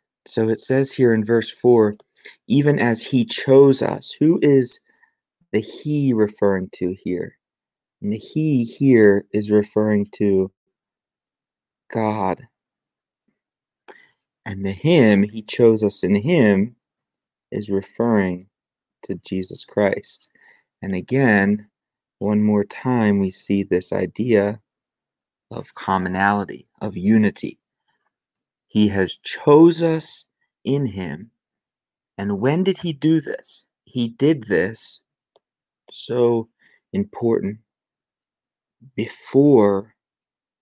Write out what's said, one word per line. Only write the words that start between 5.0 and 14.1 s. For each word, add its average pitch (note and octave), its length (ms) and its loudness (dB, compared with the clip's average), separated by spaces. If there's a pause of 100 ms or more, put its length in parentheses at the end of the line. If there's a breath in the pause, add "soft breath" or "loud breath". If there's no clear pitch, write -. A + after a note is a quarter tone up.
the G#2+ 100 -2
he C#3+ 520 -2
referring G2+ 600 0
to F2+ 200 -6
here? F2 440 -8 (640)
And G2+ 120 -6
the A2+ 40 -6
he D3 480 -2
here A2+ 680 4
is G#2 180 -4
referring G#2 580 0 (100)
to F#2+ 340 0 (1400)
God. G#2+ 580 -4 (2000 loud breath)